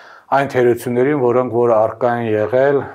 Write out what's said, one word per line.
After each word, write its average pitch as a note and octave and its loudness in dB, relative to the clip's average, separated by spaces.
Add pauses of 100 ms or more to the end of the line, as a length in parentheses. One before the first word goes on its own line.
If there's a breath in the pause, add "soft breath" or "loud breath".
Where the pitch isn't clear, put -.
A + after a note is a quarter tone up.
(280 loud breath)
այն C3+ 0
թերություններին, B2+ 0
որոնք B2 0
որ A#2+ 2
առկա A2 0
են A#2 -4
եղել B2+ 0 (160)